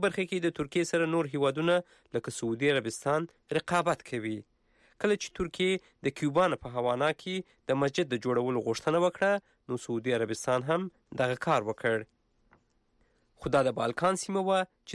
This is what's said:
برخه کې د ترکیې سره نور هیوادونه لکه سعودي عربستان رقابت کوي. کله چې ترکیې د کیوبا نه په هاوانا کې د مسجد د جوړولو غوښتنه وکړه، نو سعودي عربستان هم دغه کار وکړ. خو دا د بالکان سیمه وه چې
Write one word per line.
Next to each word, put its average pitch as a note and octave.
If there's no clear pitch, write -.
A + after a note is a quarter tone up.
برخه F#3+
کې F#3
د -
ترکیې E3
سره E3
نور D3+
هیوادونه D#3
لکه A#2+
سعودي A#2+
عربستان C#3+
رقابت E3+
کوي. A2
کله G#3
چې -
ترکیې F#3
د C#3
کیوبا D3+
نه -
په B2
هاوانا B2
کې F#3
د C3+
مسجد C#3
د B2
جوړولو B2
غوښتنه D#3
وکړه، G3
نو B2
سعودي A#2
عربستان B2+
هم E3
دغه B2+
کار C3
وکړ. A2
خو C#3
دا C3+
د A2
بالکان E3+
سیمه G3
وه F#3+
چې -